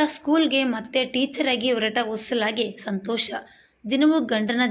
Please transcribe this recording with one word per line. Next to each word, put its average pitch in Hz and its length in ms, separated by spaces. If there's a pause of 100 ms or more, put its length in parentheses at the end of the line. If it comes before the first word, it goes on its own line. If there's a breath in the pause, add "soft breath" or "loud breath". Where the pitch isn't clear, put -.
ಸ್ಕೂಲ್ಗೆ 285 580
ಮತ್ತೆ 247 420
ಟೀಚರ್ 269 420
ಆಗಿ 247 240
ಹೊರಟ 220 300
ವತ್ಸಲಾಗೆ 220 720
ಸಂತೋಷ. 208 600 (580 loud breath)
ದಿನವೂ 302 300
ಗಂಡನ 233 520